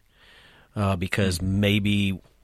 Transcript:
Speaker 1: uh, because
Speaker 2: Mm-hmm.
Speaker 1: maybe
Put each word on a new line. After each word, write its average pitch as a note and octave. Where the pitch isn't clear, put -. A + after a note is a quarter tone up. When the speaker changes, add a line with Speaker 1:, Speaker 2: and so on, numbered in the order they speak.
Speaker 1:
uh, G2
because F#2+
Speaker 2:
Mm-hmm. F#2+
Speaker 1:
maybe G2+